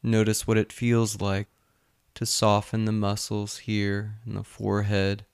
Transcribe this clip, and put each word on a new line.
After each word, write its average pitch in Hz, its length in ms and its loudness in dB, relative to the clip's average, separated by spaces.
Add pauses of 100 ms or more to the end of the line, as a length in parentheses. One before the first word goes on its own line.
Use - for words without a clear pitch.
Notice 110 460 2
what 110 100 4
it 107 160 0
feels 113 480 2
like 101 260 -2 (680)
to 117 100 -4
soften 110 600 2
the 107 60 0
muscles 104 680 -2
here 104 560 -4 (100)
in 110 80 -8
the 101 100 -6
forehead 101 920 -2